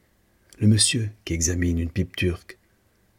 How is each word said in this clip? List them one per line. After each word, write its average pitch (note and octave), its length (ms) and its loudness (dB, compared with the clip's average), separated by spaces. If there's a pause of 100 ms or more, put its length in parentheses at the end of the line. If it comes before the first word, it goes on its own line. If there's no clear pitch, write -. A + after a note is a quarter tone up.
(580)
Le A2 80 2
monsieur A2 420 4 (160)
qui - 80 -6
examine E2+ 460 0
une E2+ 120 -4
pipe - 260 -4
turque. - 420 -4 (600)